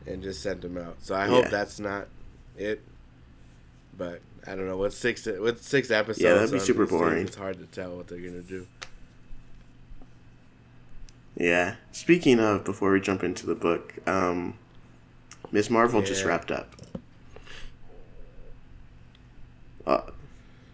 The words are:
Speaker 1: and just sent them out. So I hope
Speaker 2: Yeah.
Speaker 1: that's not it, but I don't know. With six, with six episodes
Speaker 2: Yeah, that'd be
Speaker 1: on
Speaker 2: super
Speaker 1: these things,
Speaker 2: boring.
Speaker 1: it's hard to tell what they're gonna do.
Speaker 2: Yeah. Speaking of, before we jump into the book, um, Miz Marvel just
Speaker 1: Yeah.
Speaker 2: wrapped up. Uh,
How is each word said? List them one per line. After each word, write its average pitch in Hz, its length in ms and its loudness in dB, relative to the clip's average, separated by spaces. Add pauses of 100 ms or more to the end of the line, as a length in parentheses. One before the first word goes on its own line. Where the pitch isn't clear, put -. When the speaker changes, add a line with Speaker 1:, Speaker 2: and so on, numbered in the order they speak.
Speaker 1:
and 95 160 -8
just 95 200 -8
sent 92 180 -4
them 87 160 -8
out. 85 240 -10
So 98 160 -6
I 98 100 2
hope 120 200 6
Speaker 2:
Yeah. - 40 -6
Speaker 1:
that's 101 300 -4
not 101 260 -6 (500)
it, 104 260 -4 (1120)
but 87 240 -10 (260)
I 95 80 -10
don't 95 120 -4
know. 92 100 -4
With 98 180 0
six, - 320 -2
with 110 380 -2
six 117 260 2
episodes 107 320 2
Speaker 2:
Yeah, 87 120 8
that'd 104 180 6
be 95 80 2
Speaker 1:
on 98 40 0
Speaker 2:
super 110 200 4
Speaker 1:
these 82 60 2
things, 85 100 4
Speaker 2:
boring. 85 260 4
Speaker 1:
it's - 100 -12
hard 98 220 -8
to 87 80 -16
tell 90 300 -10
what 87 120 -12
they're 87 120 -12
gonna 90 220 -10
do. 90 260 -12 (2750)
Speaker 2:
Yeah. 87 400 2 (160)
Speaking 160 460 6
of, 107 260 4
before 95 280 2
we 98 80 6
jump 95 240 0
into 90 220 -4
the 85 80 0
book, 85 400 0 (120)
um, 87 480 0 (960)
Miz 104 200 2
Marvel 117 320 6
just 95 200 0
Speaker 1:
Yeah. 90 60 0
Speaker 2:
wrapped 85 220 0
up. - 260 -6 (3000)
Uh, - 160 2 (720)